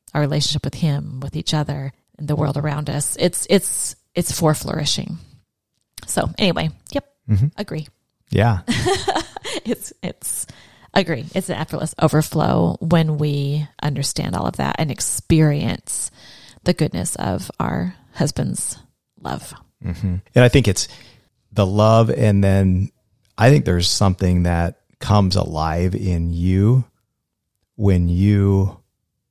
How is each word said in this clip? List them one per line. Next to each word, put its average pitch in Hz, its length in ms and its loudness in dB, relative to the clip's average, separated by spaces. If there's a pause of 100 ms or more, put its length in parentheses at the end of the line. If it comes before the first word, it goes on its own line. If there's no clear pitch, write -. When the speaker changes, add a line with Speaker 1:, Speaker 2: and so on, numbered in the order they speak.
(140)
Speaker 1:
our 151 80 0
relationship 147 420 -2
with 143 120 -6
him, 147 440 -2
with 139 160 -10
each - 180 -4
other, 143 380 -4 (260)
and 151 100 -10
the 147 100 -2
world 143 180 0
around 147 340 -4
us. 143 300 -4
It's, - 300 -2
it's, - 460 0 (200)
it's 175 220 -2
for 202 160 2
flourishing. - 640 -4 (880)
So - 320 -2
anyway, 160 320 0 (220)
yep, 277 140 -6 (240)
Speaker 2:
Mm-hmm. 107 180 2 (100)
Speaker 1:
agree. 156 300 -8 (420)
Speaker 2:
Yeah. 104 340 2
Speaker 1:
<laughs> - 60 -4 (960)
It's, - 360 -6
it's, - 460 -10 (460)
agree. 165 320 0 (100)
It's 185 140 -4
an - 60 -6
effortless - 460 -6
overflow 160 800 2
when 160 380 2
we 147 500 -2 (160)
understand 143 520 -4
all 85 120 -2
of - 100 -4
that - 220 -2
and 156 100 -2
experience - 1200 0 (540)
the 180 100 2
goodness - 420 -4
of - 340 -6 (100)
our - 360 -4 (180)
husband's - 640 -4 (420)
love. - 340 -10 (300)
Speaker 2:
Mm-hmm. 90 320 -4 (200)
And 123 100 8
I 120 40 6
think 123 180 4
it's - 200 0 (640)
the 101 140 2
love, 110 440 4
and 101 340 2
then 95 460 2 (480)
I 123 120 6
think 147 160 4
there's 87 240 0
something 90 540 2
that 85 360 0 (200)
comes 98 360 2
alive 80 600 -2
in 87 360 -2
you 95 540 2 (880)
when 92 340 2
you 98 720 2 (500)